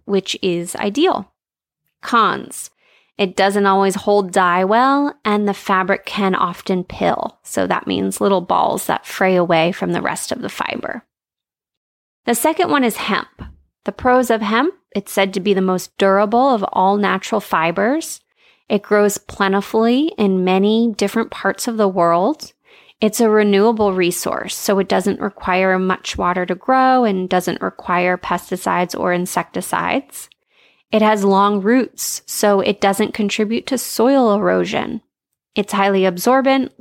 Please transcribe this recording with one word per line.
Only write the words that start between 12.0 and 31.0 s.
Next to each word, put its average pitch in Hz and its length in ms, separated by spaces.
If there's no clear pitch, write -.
The 240 100
second 320 340
one 285 140
is 220 140
hemp. - 320
The 202 60
pros 247 380
of 226 120
hemp, 226 340
it's - 160
said 196 220
to 202 60
be 190 160
the 190 40
most 185 380
durable 208 520
of 214 220
all 196 260
natural 196 440
fibers. 196 800
It 208 140
grows 208 340
plentifully 226 1040
in 190 240
many 208 520
different 214 360
parts - 360
of 226 100
the 214 100
world. 185 640
It's 208 180
a 233 80
renewable 214 640
resource, 180 640
so 202 220
it 196 100
doesn't 190 320
require 185 600
much - 360
water 180 300
to 180 80
grow 262 520
and 190 220
doesn't 180 320
require 180 600
pesticides 180 760
or 180 160
insecticides. 180 1160
It 214 100